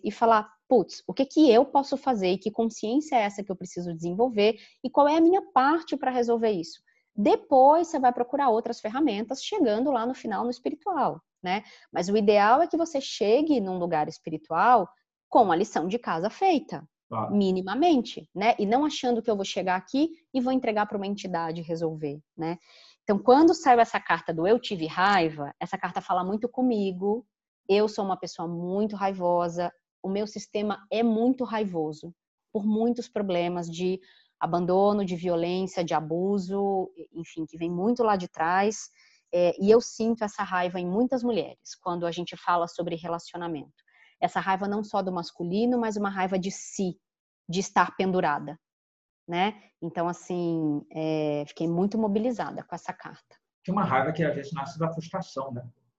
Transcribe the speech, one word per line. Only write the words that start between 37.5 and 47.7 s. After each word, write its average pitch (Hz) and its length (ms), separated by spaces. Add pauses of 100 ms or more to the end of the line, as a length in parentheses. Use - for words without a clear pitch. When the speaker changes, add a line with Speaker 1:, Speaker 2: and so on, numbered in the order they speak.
Speaker 1:
vem 170 120
muito 214 340
lá 214 120
de 180 120
trás. 190 600 (460)
É, 175 260
e 196 100
eu 233 100
sinto 226 440
essa 208 200
raiva 180 340
em 180 80
muitas 233 380
mulheres, 175 580
quando 175 240
a 170 60
gente 170 240
fala 175 320
sobre 170 260
relacionamento. 170 800 (460)
Essa 175 200
raiva 190 280
não 202 160
só 208 180
do 185 100
masculino, 185 680
mas 220 180
uma 202 120
raiva 190 300
de 185 140
si, - 440 (520)
de 175 120
estar - 360